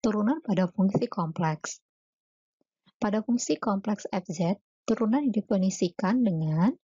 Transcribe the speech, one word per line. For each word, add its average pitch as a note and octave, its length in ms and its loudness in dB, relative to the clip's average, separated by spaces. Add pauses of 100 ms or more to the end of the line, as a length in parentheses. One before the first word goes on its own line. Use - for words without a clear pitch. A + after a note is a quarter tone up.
Turunan G#3+ 380 0
pada F#3 320 0
fungsi G3 400 0
kompleks. D#3+ 720 -4 (1200)
Pada G#3+ 240 0
fungsi B3 320 0
kompleks G3+ 560 -2
F F#3 160 -2
Z, E3+ 320 0 (240)
turunan A#3 420 2
didefinisikan G3 960 0
dengan E3 480 2 (140)